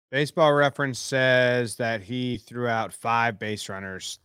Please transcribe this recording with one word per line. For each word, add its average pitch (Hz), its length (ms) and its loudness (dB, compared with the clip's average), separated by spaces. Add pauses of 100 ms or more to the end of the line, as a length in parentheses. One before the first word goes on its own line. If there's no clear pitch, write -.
Baseball 147 440 2
Reference 139 440 2
says 127 800 2
that 113 260 -2
he 123 360 -6
threw 120 300 -6
out 110 260 -2
five 117 440 0
base 107 320 -6
runners 95 560 -10